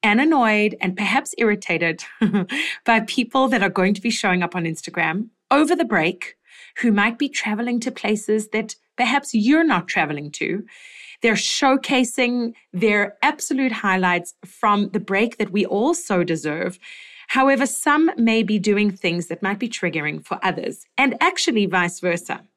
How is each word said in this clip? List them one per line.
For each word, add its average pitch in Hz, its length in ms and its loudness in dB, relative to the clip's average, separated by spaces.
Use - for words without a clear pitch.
and 220 180 4
annoyed 220 580 2
and 185 160 -2
perhaps 214 440 -2
irritated 175 640 0
<laughs> 208 640 -2
by 226 160 4
people 254 460 0
that 220 160 2
are 196 60 2
going 190 260 2
to 196 60 -12
be 233 100 -2
showing 180 320 0
up 175 120 -4
on 175 80 -2
Instagram 165 680 -4
over 294 260 4
the 311 80 0
break 185 520 -2
who 233 140 2
might 208 260 2
be 285 100 -2
traveling 240 520 -4
to 240 120 -4
places 214 580 -2
that 220 260 -4
perhaps 262 380 0
you're 254 300 4
not 196 240 2
traveling 147 440 -2
to. 180 320 -4
They're 226 100 4
showcasing 247 1200 0
their 208 520 0
absolute 269 480 0
highlights 185 640 0
from 202 440 0
the 208 100 -2
break 214 380 -2
that 196 120 -2
we 190 160 0
all 240 300 0
so 180 280 0
deserve. 160 540 -4
However, 269 360 4
some 311 520 2
may 226 260 4
be 214 160 0
doing 208 320 2
things 175 360 -4
that 170 140 -8
might 202 160 -2
be 233 100 -4
triggering 156 560 -4
for - 200 -8
others, 175 420 -4
and 262 240 0
actually 240 460 2
vice 175 340 -2
versa. 175 440 -4